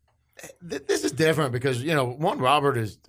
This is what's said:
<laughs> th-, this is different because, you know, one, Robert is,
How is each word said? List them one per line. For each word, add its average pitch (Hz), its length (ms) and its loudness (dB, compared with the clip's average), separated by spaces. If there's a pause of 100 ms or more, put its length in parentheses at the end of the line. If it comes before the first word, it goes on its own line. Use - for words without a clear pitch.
(140)
<laughs> - 540 -20
th-, 233 180 -10
this - 180 0
is - 80 -2
different 151 400 2
because, 123 300 -2
you 160 120 -2
know, 139 120 2
one, 147 320 -2
Robert 139 380 2
is, 110 220 -4 (100)